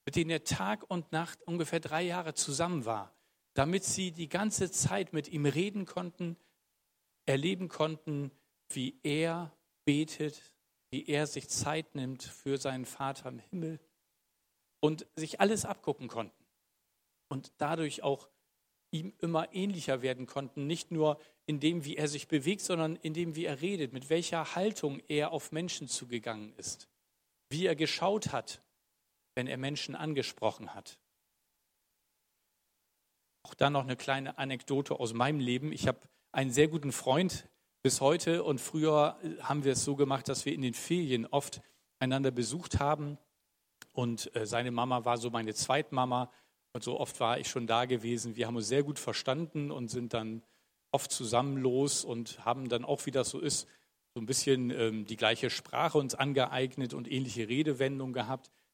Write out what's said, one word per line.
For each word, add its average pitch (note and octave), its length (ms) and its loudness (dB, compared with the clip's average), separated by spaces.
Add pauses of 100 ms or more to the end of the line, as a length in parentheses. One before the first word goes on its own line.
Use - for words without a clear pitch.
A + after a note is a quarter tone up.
mit C#3+ 100 -6
denen E3 160 2
er D#3+ 120 -2
Tag G#3 460 -2
und F3 220 -4
Nacht E3 320 -4
ungefähr E3+ 360 0
drei D#3+ 220 -2
Jahre F3 320 -2
zusammen D3+ 520 0
war, G#2+ 300 -4 (380)
damit E3+ 300 2
sie F#3 280 -2
die D#3+ 180 -8
ganze G3 420 0
Zeit F#3+ 420 0
mit D3+ 160 -2
ihm D3 160 0
reden F#3 400 0
konnten, F3 500 -6 (920)
erleben E3+ 420 0
konnten, D3+ 600 -2 (380)
wie - 340 -4
er E3 520 0 (300)
betet, D3+ 560 0 (500)
wie D#3+ 160 -6
er D3+ 200 2
sich C#3+ 200 -8
Zeit D#3 480 -2
nimmt C3 280 -6
für - 340 -4
seinen C3 280 -4
Vater C3+ 440 -6
im A#2+ 100 -10
Himmel D#3+ 400 -6 (1000)
und D3+ 360 2
sich D#3 240 -4
alles G3+ 260 6
abgucken C#3+ 420 -4
konnten - 380 -8 (840)
und C3+ 280 -8
dadurch D#3 460 -2
auch C#3 260 0 (640)
ihm F3 280 -6
immer E3 340 0
ähnlicher F3+ 480 -2
werden B2+ 240 -2
konnten, C#3 420 -6
nicht E3 240 -4
nur D3+ 280 4 (280)
in D3+ 120 0
dem, D#3+ 260 2
wie D3+ 120 -6
er D3+ 100 2
sich C#3+ 200 -6
bewegt, D#3+ 340 2
sondern E3 340 0
in D#3+ 180 -4
dem, E3 220 -2
wie E3+ 100 -2
er C#3+ 160 -4
redet, D#3+ 320 -2
mit C3 160 -8
welcher E3 460 0
Haltung F3 520 0
er D3+ 240 0
auf D#3+ 200 -6
Menschen D#3 360 -4
zugegangen A2+ 640 -6
ist, - 340 -10 (640)
wie E3+ 160 0
er E3 100 2
geschaut F3+ 560 0
hat, - 300 -6 (760)
wenn B2+ 120 -2
er C3+ 100 -4
Menschen C3+ 380 -4
angesprochen A#2+ 800 -2
hat. - 260 -16 (2500)
Auch - 100 -20
dann C#3+ 200 4
noch C3+ 100 2
eine B2+ 140 -4
kleine C3+ 400 -4
Anekdote C3+ 640 -2
aus A2+ 140 -2
meinem C#3 260 2
Leben. B2+ 320 0
Ich - 160 -2
habe B2+ 120 2 (320)
einen C3+ 200 2
sehr C#3+ 160 8
guten D3 240 0
Freund - 580 2 (340)
bis - 180 4
heute E3 420 4
und D3 160 2
früher, D3+ 640 4
äh, D#3+ 180 -6
haben D3 220 0
wir C3+ 100 6
es B2 100 0
so C#3+ 120 0
gemacht, C3+ 340 2
dass - 160 -2
wir C#3 80 0
in - 80 -2
den B2 120 0
Ferien C3+ 540 0
oft - 340 -2 (380)
einander C3+ 320 2
besucht B2 480 -2
haben D3 380 0 (760)
und, A#2+ 440 -2
äh, A2 120 -2
seine A#2+ 240 0
Mama A#2+ 340 0
war A#2+ 120 4
so A#2 120 -4
meine A2+ 240 -2
Zweitmama B2+ 800 0 (420)
und A#2 100 -8
so B2+ 160 -2
oft - 200 -4
war A#2+ 200 4
ich - 80 -4
schon A#2+ 200 -2
da A#2 180 4
gewesen. A#2 500 0
Wir A#2 120 0
haben A#2 80 -2
uns G#2+ 120 -2
sehr C#3 160 4
gut C#3+ 160 -4
verstanden C#3+ 720 -2
und B2 200 -6
sind A#2+ 240 -4
dann A2 300 -4 (480)
oft - 200 2
zusammen B2+ 460 2
los C3 460 4
und A#2 400 -6
haben B2+ 240 0
dann A#2+ 160 0
auch, C#3+ 220 -2
wie C3 60 -2
das B2+ 180 2
so - 100 -6
ist, - 280 -2 (480)
so A#2+ 60 -6
ein A2 40 -6
bisschen, B2+ 460 2
ähm, A2 340 0
die A2 120 -6
gleiche A2+ 320 2
Sprache D#3 480 0
uns C3+ 180 2
angeeignet C3 800 0
und A#2+ 160 -8
ähnliche A#2 380 -2
Redewendungen C3+ 640 0
gehabt. B2+ 360 -4 (240)